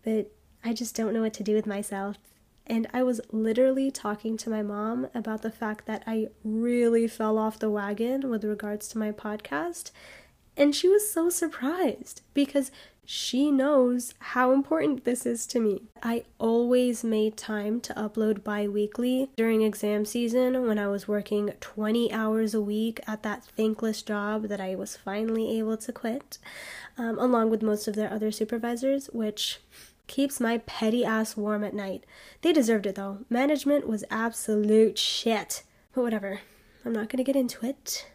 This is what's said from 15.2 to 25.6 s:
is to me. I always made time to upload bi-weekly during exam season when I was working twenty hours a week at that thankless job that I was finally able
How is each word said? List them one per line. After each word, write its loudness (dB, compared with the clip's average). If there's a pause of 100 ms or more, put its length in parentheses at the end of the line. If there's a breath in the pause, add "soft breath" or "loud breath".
is -2
to 0
me. 2 (220)
I -2 (140)
always 2
made 0
time -4
to -12
upload 0
bi-weekly 0
during 4
exam 0
season 0
when 2
I 0
was -4
working -2
twenty 0
hours 0
a 0
week -2
at -6
that -6
thankless -2
job -4
that -4
I -4
was -8
finally -2
able -2